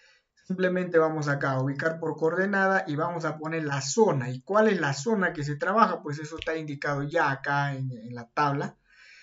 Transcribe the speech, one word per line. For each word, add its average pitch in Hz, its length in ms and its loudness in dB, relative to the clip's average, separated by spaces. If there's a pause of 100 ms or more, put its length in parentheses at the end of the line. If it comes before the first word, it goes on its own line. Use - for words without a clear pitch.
(460)
Simplemente 180 520 0
vamos 156 300 2
acá 139 240 0
a 131 100 0
ubicar 151 360 -2
por 156 180 -4
coordenada 190 680 2
y 147 100 -4
vamos 170 280 -2
a 156 140 -4
poner 156 260 -4
la 139 160 -2
zona. 151 480 2
¿Y 127 140 -8
cuál 214 260 4
es 196 100 2
la 143 140 2
zona 185 400 0
que 151 100 -6
se 147 140 -4
trabaja? 185 460 2
Pues 147 160 -6
eso 156 200 -10
está 160 160 -4
indicado 147 500 -4
ya 151 260 2
acá 143 440 0
en, 135 160 -4
en 120 240 -10
la 120 140 -12
tabla. 147 480 -2 (460)